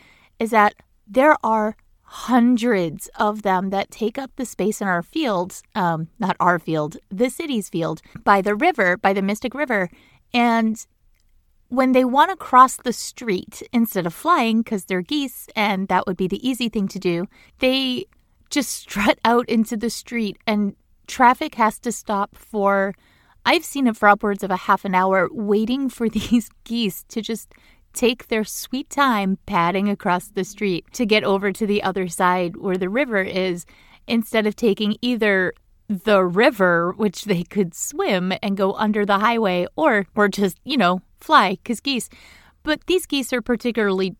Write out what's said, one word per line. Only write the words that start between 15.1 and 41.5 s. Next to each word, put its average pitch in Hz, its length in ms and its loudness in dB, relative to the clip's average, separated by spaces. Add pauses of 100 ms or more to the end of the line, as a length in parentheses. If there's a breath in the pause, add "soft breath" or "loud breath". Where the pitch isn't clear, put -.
and 202 320 -2
that 185 180 0
would 185 100 -4
be 185 120 -2
the 196 180 -6
easy 247 220 -2
thing 208 180 -2
to 190 140 -10
do, 175 260 -2 (320 soft breath)
they 254 460 0 (440)
just 285 220 -2
strut - 540 -2
out 240 240 2
into 226 280 0
the 220 140 -4
street 226 460 -6 (100)
and 208 300 -2 (320)
traffic 254 480 2
has 226 240 0
to 240 100 -6
stop 208 460 -6
for, 196 580 -2 (500 soft breath)
I've 320 200 2
seen 269 240 -2
it 220 80 0
for 208 120 4
upwards 202 360 2
of 190 80 -4
a 185 40 2
half - 280 0
an 190 100 -2
hour, 190 380 4
waiting 220 560 0
for 233 200 -2
<laughs> 214 120 -4
these 226 280 0 (140)
geese 226 460 -4
to - 120 -8
just - 320 -8 (400 soft breath)
take - 360 -2
their 220 160 0
sweet - 440 -10
time 208 560 0
padding 185 440 0
across 185 400 -2
the 185 160 -4
street 190 480 -4
to 247 120 -4
get 214 200 2
over 196 260 0
to 202 160 -4
the 208 160 0
other 185 240 -2
side 180 520 0
where 185 200 -2
the 185 120 -4
river 226 320 0
is, 185 440 -4 (400 soft breath)
instead 220 400 0
of 208 80 -2
taking 214 480 0
either 208 520 0 (340)
the 196 360 2
river, 180 720 2
which 208 280 -4
they 180 180 -2
could 180 320 -4
swim 208 580 -2 (100)
and 196 140 -4
go 196 180 2
under 214 300 0
the 202 140 2
highway, 208 480 0 (100)
or, 240 380 2
or 208 140 4
just, 196 360 -2
you 269 140 -2
know, 185 240 2 (180)
fly, 220 420 4